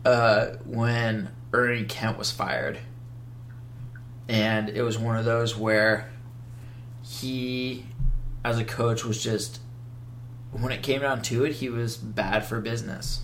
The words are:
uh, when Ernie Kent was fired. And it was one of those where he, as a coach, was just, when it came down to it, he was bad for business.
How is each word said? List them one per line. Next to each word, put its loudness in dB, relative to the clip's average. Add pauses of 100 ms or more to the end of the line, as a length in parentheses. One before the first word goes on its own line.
uh, 8 (180)
when 2 (240)
Ernie 4
Kent -2
was -2
fired. -2 (1500)
And 4
it -2
was 2
one 0
of 0
those 2
where 4 (920)
he, -2 (580)
as 2
a 2
coach, 2
was 0
just, 0 (920)
when -2
it -4
came 4
down 2
to 2
it, 0
he -2
was -2
bad 0
for -2
business. -2